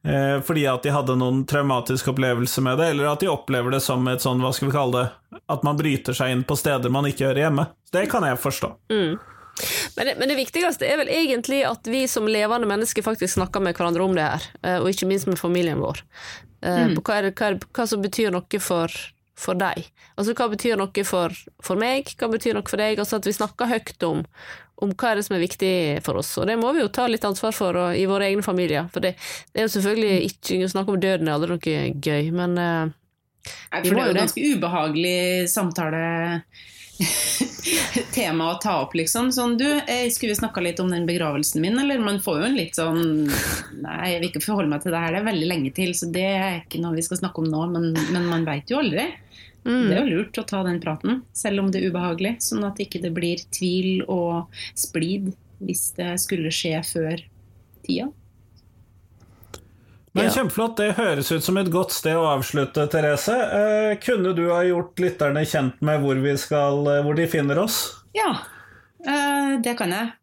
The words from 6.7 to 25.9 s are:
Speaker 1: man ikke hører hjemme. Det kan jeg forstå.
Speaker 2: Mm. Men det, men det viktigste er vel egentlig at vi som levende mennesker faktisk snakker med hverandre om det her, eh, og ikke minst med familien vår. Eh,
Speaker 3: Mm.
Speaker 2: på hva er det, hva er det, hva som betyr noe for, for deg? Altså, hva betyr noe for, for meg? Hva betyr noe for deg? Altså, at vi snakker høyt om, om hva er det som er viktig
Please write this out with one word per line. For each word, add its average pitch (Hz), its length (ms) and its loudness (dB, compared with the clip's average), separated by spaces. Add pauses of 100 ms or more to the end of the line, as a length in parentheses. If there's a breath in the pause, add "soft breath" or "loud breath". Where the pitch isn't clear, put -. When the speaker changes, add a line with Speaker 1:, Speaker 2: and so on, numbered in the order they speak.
Speaker 1:
man 139 180 2
ikke 135 220 0
hører 139 160 2
hjemme. 139 200 2 (240)
Det 185 200 2
kan 233 120 2
jeg 131 160 0
forstå. - 340 -4 (180)
Speaker 2:
Mm. 196 280 0 (800 loud breath)
Men - 100 -2
det, 269 140 0
men 262 100 2
det 294 80 0
viktigste 320 480 -2
er 302 140 2
vel 277 100 -2
egentlig 269 560 2
at 226 240 -4
vi 262 160 2
som 220 240 0
levende 214 380 2
mennesker 214 340 0
faktisk 220 320 -2
snakker 185 260 0
med 180 140 0
hverandre 170 300 0
om 190 100 2
det 165 140 2
her, - 160 -2 (180)
eh, 180 160 0
og 120 140 0
ikke 185 180 -2
minst 190 160 0
med 180 140 0
familien 170 400 0
vår. - 240 -4 (580 loud breath)
Eh, 175 240 2
Speaker 3:
Mm. 156 80 4
Speaker 2:
på 156 80 -2
hva 214 160 0
er 208 40 2
det, 196 120 0
hva 220 140 0
er 196 60 2
det, - 180 -8
hva 240 160 0
som 208 140 0
betyr 208 280 0
noe 180 300 -2
for, 170 280 0 (460)
for - 200 -4
deg? 180 300 -2 (320 soft breath)
Altså, 208 180 0
hva 240 160 2
betyr 220 260 0
noe 196 280 -2
for, 175 260 0 (320)
for 185 140 -2
meg? 254 280 0 (140)
Hva 233 120 -2
betyr 226 240 0
noe 208 120 -4
for - 100 -4
deg? 214 220 2
Altså, 208 180 -2
at 202 100 -4
vi 202 60 0
snakker 214 380 -2
høyt - 320 -4
om, 160 220 0 (580 loud breath)
om 202 120 0
hva 240 160 0
er 214 60 2
det 202 100 0
som - 100 -2
er 170 60 2
viktig 185 320 0 (280)